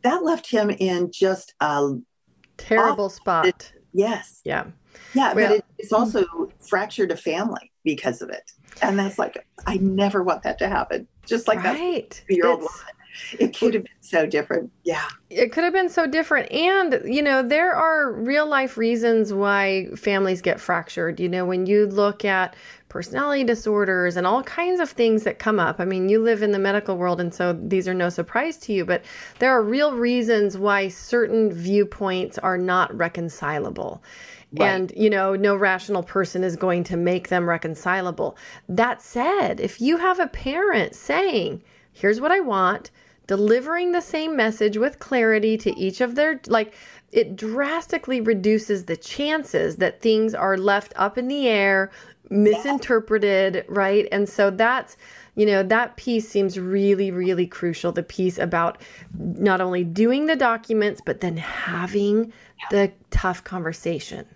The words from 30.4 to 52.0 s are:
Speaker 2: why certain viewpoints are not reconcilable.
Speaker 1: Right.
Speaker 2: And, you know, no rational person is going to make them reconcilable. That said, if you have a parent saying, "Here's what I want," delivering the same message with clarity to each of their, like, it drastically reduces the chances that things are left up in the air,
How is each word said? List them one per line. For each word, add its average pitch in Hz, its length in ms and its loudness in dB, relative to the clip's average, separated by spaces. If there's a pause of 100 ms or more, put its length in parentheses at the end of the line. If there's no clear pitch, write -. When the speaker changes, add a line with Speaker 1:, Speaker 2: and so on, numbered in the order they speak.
Speaker 2:
why 196 300 2
certain 220 680 0
viewpoints 190 840 0
are 185 200 0
not 180 380 0
reconcilable. 165 1040 -6 (520)
Speaker 1:
Right. 202 160 2
Speaker 2:
And, 185 280 -2
you 214 140 4
know, 196 240 0
no 202 220 2
rational 190 480 0
person 185 400 -2
is 175 100 -2
going 175 300 0
to 180 120 -6
make 175 340 0
them 175 180 0
reconcilable. 170 880 -4 (320)
That 226 340 0
said, 330 560 -2
if - 220 -6
you 285 160 2
have 359 240 0
a 320 80 0
parent 320 680 -2
saying, 285 680 -2 (300)
"Here's 214 280 0
what 302 100 0
I 381 80 4
want," 202 540 0 (340)
delivering 254 640 2
the 349 120 0
same 311 340 -4
message 220 400 0
with 262 240 -2
clarity 220 560 2
to 220 200 -2
each 190 240 -4
of 240 140 0
their, 294 320 0
like, 220 280 0 (360)
it 220 240 0
drastically 262 840 -4
reduces 214 640 0
the 165 120 -4
chances 277 800 -2
that - 240 -2
things 220 320 2
are 190 240 0
left 196 380 0
up 202 240 -2
in 247 80 -4
the 277 220 0
air, 196 420 2 (400)